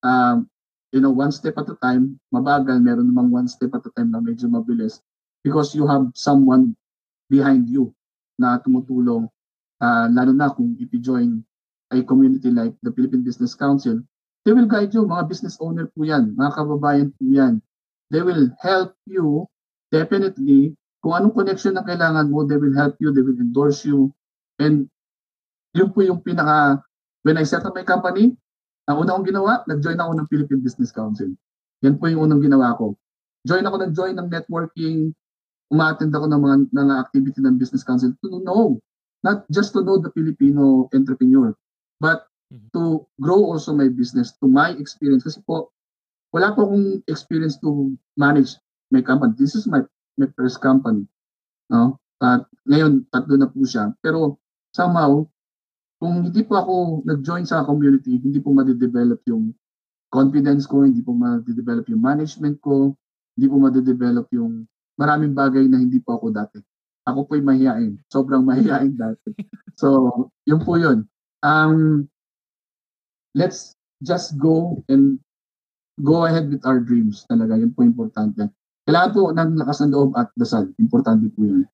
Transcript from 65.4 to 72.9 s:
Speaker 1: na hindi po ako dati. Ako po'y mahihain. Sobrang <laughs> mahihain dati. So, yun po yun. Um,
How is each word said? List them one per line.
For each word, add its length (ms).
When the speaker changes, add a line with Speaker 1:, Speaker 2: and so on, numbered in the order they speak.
Speaker 1:
na 80
hindi 240
po 160
ako 160
dati. 240
Ako 240
po'y 80
mahihain. 560
Sobrang 340
<laughs> 40
mahihain 500
dati. 320
So, 320
yun 240
po 80
yun. 320
Um, 640